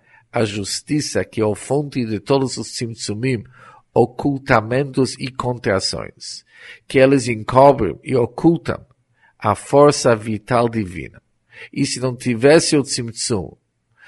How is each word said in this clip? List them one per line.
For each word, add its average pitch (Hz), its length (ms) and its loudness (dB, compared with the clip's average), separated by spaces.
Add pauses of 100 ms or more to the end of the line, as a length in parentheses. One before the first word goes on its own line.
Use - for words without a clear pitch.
(320)
a 120 120 0
justiça 107 800 -4
que - 160 -8
é 110 40 2
a 104 120 0
fonte 135 500 -4
de 107 140 -4
todos 135 360 0
os 113 140 -10
tzimtzumim, 113 720 -6 (500)
ocultamentos 131 1300 0
e 131 100 -8
contrações, - 1160 -6 (420)
que - 120 0
eles 131 280 4
encobrem 123 800 2
e 127 100 -4
ocultam - 720 0 (520)
a 104 160 2
força 143 600 4
vital 113 540 -2
divina. 90 520 -8 (520)
E - 120 -2
se - 140 -6
não 127 160 -4
tivesse 131 640 4
o 143 60 2
tzimtzum, 113 760 -6 (520)